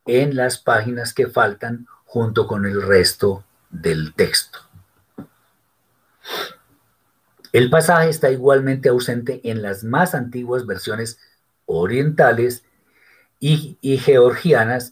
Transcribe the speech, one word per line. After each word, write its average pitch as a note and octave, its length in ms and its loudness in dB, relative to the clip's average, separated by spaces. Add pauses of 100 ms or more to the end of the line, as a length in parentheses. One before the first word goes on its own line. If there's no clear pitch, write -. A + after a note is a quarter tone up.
en C3+ 300 2
las B2+ 220 -2
páginas A#2+ 560 -2
que B2 140 0
faltan A#2 600 -2 (160)
junto A2+ 440 -2
con G2+ 180 -2
el G2+ 160 -2
resto F#2+ 640 2 (240)
del D#2 440 -4
texto. - 460 -2 (3000)
El A#2+ 160 4
pasaje E3 400 4
está D3+ 200 0
igualmente C3+ 600 2
ausente B2 500 -2 (100)
en A2 120 -6
las G2+ 240 -8
más C#3+ 300 0
antiguas B2 500 -6
versiones A2 520 -6 (480)
orientales B2 1000 0 (720)
y, D3+ 400 -2
y C3+ 200 -2
georgianas B2 920 2